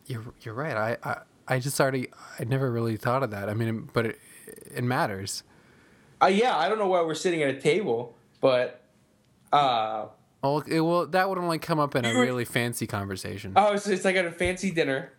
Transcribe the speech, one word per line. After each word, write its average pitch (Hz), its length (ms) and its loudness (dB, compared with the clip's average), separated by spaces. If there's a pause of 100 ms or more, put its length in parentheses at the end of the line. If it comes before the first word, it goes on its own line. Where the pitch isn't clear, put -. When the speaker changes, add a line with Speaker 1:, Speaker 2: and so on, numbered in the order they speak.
Speaker 1:
"You're, 117 180 -10 (180)
you're 107 120 -12
right. 139 220 -4
I, 110 200 0 (140)
I, - 60 -2 (400)
I - 20 2
just 135 220 -4
already, 135 280 2 (300)
I 135 60 -6
never 131 260 0
really 117 260 0
thought 127 260 0
of 117 100 -4
that." 101 180 -6
I 107 40 -2
mean, 113 380 -2
but 117 140 0
it, - 120 -6 (560)
it 127 100 -4
matters. 123 580 -2 (800)
Speaker 2:
Uh, - 40 6
yeah, 202 300 4
I 160 120 2
don't 220 100 0
know 202 100 0
why 180 140 4
we're 160 120 0
sitting 165 280 0
at 139 80 2
a 135 100 -4
table, 147 540 0 (260)
but, 127 420 2 (680)
uh, 113 540 2 (360)
Speaker 1:
Well, 143 240 2
it, 165 140 2
well, 170 260 2
that 185 220 2
would 190 100 -2
only 170 200 0
come 160 200 -2
up 147 160 0
in 120 120 2
a 117 60 0
Speaker 2:
You 120 40 0
were 127 60 4
Speaker 1:
really 123 240 0
fancy 120 400 -2
conversation. 98 680 -6
Speaker 2:
Oh, 202 200 4
so 202 140 -2
it's 190 160 0
like 190 100 2
at 185 80 2
a 170 80 -4
fancy 180 380 -2
dinner. 151 480 0